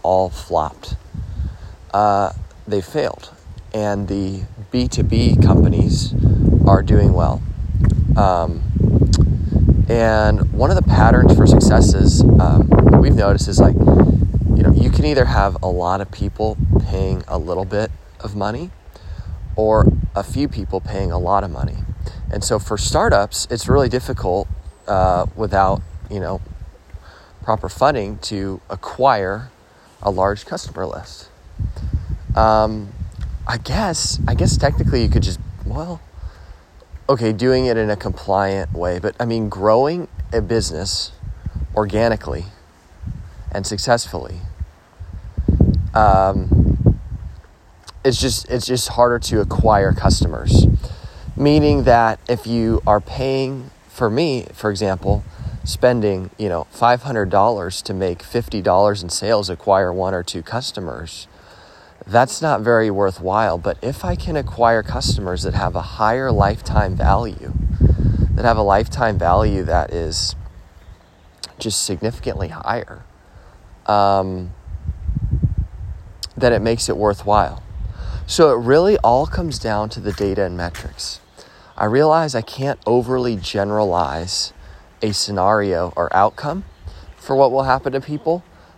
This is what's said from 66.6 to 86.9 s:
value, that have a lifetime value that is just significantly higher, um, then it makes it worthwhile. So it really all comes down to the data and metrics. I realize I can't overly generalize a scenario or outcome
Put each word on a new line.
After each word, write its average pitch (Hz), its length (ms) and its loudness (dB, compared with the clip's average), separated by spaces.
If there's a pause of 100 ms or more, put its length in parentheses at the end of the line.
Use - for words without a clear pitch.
value, - 560 -2 (840)
that 107 120 0
have 117 100 2
a 110 60 0
lifetime 101 560 0
value 95 460 2
that 82 280 -2
is 82 420 -6 (1200)
just - 260 -6
significantly 101 640 -6
higher, - 560 -8 (800)
um, 95 720 2 (1800)
then 120 200 2
it 104 80 0
makes 117 260 -2
it 90 80 -2
worthwhile. 101 640 -2 (640)
So 156 240 4
it 120 140 0
really 170 340 4
all 127 280 2
comes 165 320 -6
down 107 320 -4
to 117 100 -12
the 104 120 -6
data 98 320 -2
and 87 120 -6
metrics. 82 640 -10 (560)
I - 80 -2
realize 151 500 2
I 113 80 -2
can't 135 440 -8
overly 123 500 0
generalize 92 1200 -4 (480)
a 107 100 -2
scenario 98 840 0
or - 220 -4
outcome 147 480 -2 (540)